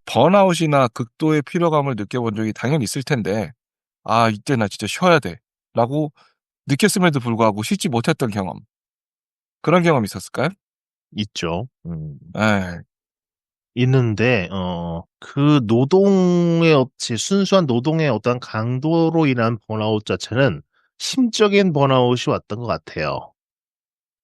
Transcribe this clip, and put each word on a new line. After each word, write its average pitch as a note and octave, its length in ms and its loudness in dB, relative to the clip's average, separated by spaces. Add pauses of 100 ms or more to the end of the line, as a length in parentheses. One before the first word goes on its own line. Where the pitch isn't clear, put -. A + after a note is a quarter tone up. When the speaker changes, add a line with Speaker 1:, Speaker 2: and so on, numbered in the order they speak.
Speaker 1:
번아웃이나 D#3+ 840 2
극도의 D3+ 520 -2
피로감을 D3+ 560 -2
느껴본 A2 380 -6
적이 A2 180 -4
당연히 C3+ 300 -2
있을 C3+ 200 -4
텐데, G#2 480 -4 (520)
"아, A2+ 260 2
이때 G#2+ 260 -2
나 A2 120 0
진짜 - 200 -8
쉬어야 F3 320 2
돼"라고 B2 920 -4 (560)
느꼈음에도 E3 520 2
불구하고 A2 440 0
쉬지 G3 260 -4
못했던 A#2+ 400 -2
경험, F#2+ 300 -6 (1040)
그런 F3 200 4
경험 C#3+ 220 2
있었을까요? A2+ 440 -6 (680)
Speaker 2:
있죠. G2 500 -6 (200)
음. D#2 300 -10 (180)
Speaker 1:
네. F#2+ 440 -2 (960)
Speaker 2:
있는데, A#2+ 760 2
어, F2 520 -6 (160)
그 D3 440 2
노동의 E3+ 1080 4
업체, - 440 0
순수한 G3 480 0
노동의 D3 440 0
어떤 A#2+ 300 -2
강도로 D#3 880 0
인한 A#2 300 0 (100)
번아웃 G#2+ 380 -2
자체는 G#2+ 560 0 (380)
심적인 G3+ 720 2
번아웃이 C3 580 4
왔던 G#2+ 280 -6
것 A#2+ 80 -10
같아요. - 680 -6 (920)